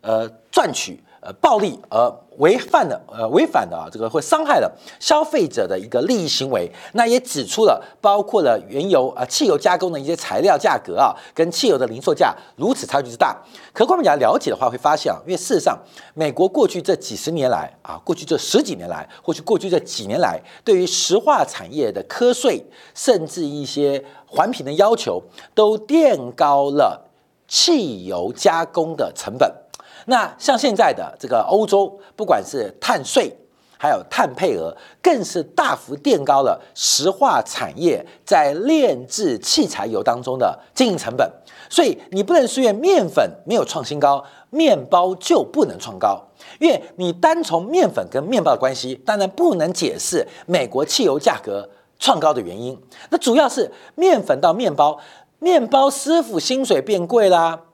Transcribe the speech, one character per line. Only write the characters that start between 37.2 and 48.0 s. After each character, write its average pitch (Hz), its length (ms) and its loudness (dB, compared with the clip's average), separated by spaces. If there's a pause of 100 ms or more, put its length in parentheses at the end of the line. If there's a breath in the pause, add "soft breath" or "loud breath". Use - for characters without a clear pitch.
产 107 340 -8
业 151 280 0 (200 loud breath)
在 147 300 4 (100)
炼 240 420 2
制 139 320 -2
汽 208 300 0
柴 - 160 -6
油 107 180 -4
当 123 200 0
中 131 160 -4
的 110 200 0 (160 loud breath)
经 240 180 2
营 175 40 -2
成 120 180 -6
本。 - 160 0 (380 loud breath)
所 - 160 2
以 214 140 0 (120)
你 196 120 -2
不 202 100 0
能 269 160 4
说 262 160 -2
因 - 20 4
为 208 60 4
面 285 340 2
粉 135 240 0 (140)
没 202 100 -4
有 202 80 2
创 131 220 -6
新 147 160 -6
高， 139 240 2 (240 loud breath)
面 254 380 2
包 180 300 2
就 247 280 2
不 - 220 0
能 98 120 -10
创 98 200 -14
高， 101 200 0 (400 loud breath)
因 311 120 4
为 233 120 0 (140)
你 180 160 -4
单 320 300 2
从 170 240 -2
面 311 240 2
粉 98 200 -6